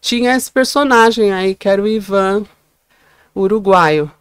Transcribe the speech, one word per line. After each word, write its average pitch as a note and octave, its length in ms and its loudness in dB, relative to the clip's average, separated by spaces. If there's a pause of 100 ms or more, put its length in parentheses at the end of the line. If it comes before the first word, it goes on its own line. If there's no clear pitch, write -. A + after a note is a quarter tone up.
tinha B3 340 -2
esse B3+ 160 -4
personagem A#3 800 2
aí, F#3+ 240 -2
que - 140 -6
era G3 140 0
o G#3 40 -2
Ivan, G3 560 -2 (920)
uruguaio. F#3+ 760 0 (100)